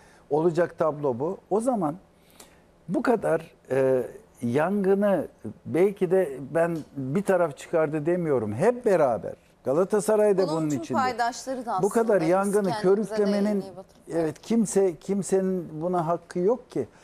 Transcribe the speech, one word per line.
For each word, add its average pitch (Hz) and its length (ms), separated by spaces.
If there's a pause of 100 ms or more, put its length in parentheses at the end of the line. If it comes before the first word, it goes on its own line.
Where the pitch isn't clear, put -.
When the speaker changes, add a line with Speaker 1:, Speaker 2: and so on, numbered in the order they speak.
(300)
Speaker 1:
olacak 165 480
tablo 143 420
bu. 170 180 (120)
O 196 100
zaman 214 360 (960)
bu 247 120
kadar, 165 500 (200)
e, 131 320 (380)
yangını 185 840 (380)
belki 175 460
de 180 260 (140)
ben 165 260 (200)
bir 139 240
taraf 175 360
çıkardı 156 480
demiyorum. 151 480
Hep 233 320
beraber. 143 480 (300)
Galatasaray 202 720
da 185 100
Speaker 2:
Bunun 160 100
Speaker 1:
bunun 156 120
Speaker 2:
tüm 139 120
Speaker 1:
içinde. - 180
Speaker 2:
paydaşları 247 680
da 214 160
Speaker 1:
Bu 202 80
kadar 226 260
Speaker 2:
aslında. 180 60
Biz 160 80
Speaker 1:
yangını 196 240
Speaker 2:
kendimize 202 240
de 214 40
Speaker 1:
körüklemenin, 202 720
Speaker 2:
iğneyi 190 220
batırdık. - 380
Speaker 1:
evet, 156 260
kimse, 196 540
kimsenin 185 840
buna 175 260
hakkı 170 320
yok 214 320
ki. 131 160 (160)